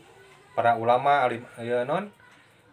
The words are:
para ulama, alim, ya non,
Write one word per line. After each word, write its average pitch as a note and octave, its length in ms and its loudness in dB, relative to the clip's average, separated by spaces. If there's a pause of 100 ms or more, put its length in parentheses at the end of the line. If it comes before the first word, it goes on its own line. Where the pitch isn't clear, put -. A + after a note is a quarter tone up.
(520)
para A#2 240 2
ulama, B2+ 480 2
alim, A#2 320 -2
ya A#2+ 320 -4
non, G3 240 -4 (600)